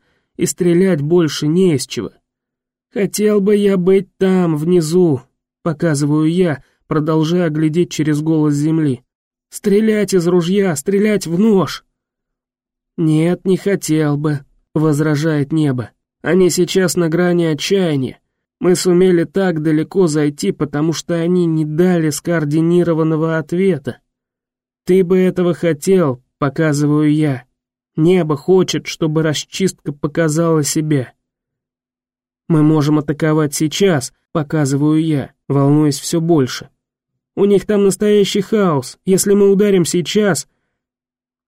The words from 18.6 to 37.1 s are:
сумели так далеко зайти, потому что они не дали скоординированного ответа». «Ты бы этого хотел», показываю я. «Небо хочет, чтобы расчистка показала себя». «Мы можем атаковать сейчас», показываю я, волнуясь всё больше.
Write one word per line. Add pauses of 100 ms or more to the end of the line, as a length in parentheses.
сумели
так
далеко
зайти,
потому
что
они
не
дали
скоординированного
ответа». (880)
«Ты
бы
этого
хотел», (160)
показываю
я. (500)
«Небо
хочет,
чтобы
расчистка
показала
себя». (1400)
«Мы
можем
атаковать
сейчас», (200)
показываю
я, (160)
волнуясь
всё
больше. (680)